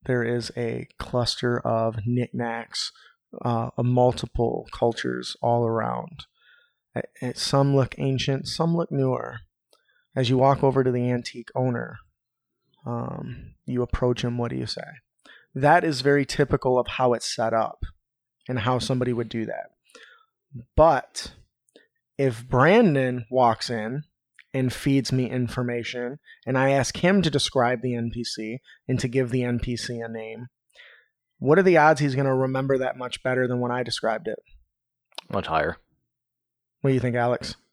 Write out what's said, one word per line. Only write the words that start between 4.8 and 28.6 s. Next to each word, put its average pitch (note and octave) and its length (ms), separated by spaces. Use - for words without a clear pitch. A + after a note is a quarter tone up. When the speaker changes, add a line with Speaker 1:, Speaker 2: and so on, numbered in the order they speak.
Speaker 1:
all A#2+ 240
around. A#2 600
Uh, - 60
uh, B2 120
some C#3 400
look C3 240
ancient, C3+ 480
some E3 300
look E3+ 160
newer. B2 460
As B2+ 160
you B2+ 80
walk C3+ 240
over C3+ 220
to B2+ 80
the B2 180
antique A#2+ 440
owner, A#2+ 440
um, A#2+ 680
you B2 160
approach B2 400
him, A#2+ 160
what A#2+ 120
do C3 60
you B2+ 100
say? - 140
That D3 280
is D3+ 200
very C#3+ 220
typical C3 540
of A#2+ 80
how B2+ 280
it's A2+ 200
set A2+ 180
up A2+ 320
and B2+ 120
how B2+ 180
somebody B2 340
would A#2 160
do A2+ 160
that. - 260
But D3+ 560
if B2 300
Brandon C3+ 840
walks B2 400
in A#2 360
and B2+ 180
feeds C#3 400
me B2+ 160
information, B2 920
and B2+ 100
I C3+ 140
ask C#3 280
him F#3+ 240
to E3 80
describe B2 520
the B2+ 140
N A#2 180
P A#2+ 80
C A2+ 380